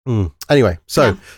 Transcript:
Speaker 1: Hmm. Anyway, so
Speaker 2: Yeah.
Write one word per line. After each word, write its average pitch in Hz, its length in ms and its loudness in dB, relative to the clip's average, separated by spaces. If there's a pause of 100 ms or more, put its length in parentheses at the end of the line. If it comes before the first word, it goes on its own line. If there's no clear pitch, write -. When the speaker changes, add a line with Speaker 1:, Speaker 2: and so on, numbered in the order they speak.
Speaker 1:
Hmm. 107 220 -2 (220)
Anyway, 117 360 2
so 147 240 0
Speaker 2:
Yeah. 95 60 -2 (220)